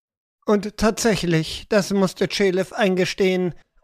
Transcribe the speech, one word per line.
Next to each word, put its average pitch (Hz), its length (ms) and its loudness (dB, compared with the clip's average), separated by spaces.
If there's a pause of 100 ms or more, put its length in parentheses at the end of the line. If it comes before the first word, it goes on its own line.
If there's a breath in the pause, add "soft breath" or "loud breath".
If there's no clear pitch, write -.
(460)
Und 208 300 0
tatsächlich, 185 920 0
das 202 220 0
musste 196 360 0
Chelev 185 460 0
eingestehen, 185 800 0 (300 soft breath)